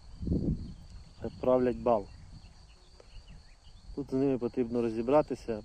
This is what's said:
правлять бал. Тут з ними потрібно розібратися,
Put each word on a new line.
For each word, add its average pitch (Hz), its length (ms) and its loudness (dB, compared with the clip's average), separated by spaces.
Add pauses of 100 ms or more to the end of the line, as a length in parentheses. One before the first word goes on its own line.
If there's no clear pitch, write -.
(1400)
правлять 127 360 4
бал. 117 280 2 (1900)
Тут 139 140 -6
з - 40 -2
ними 135 240 4
потрібно 120 440 0
розібратися, 117 840 2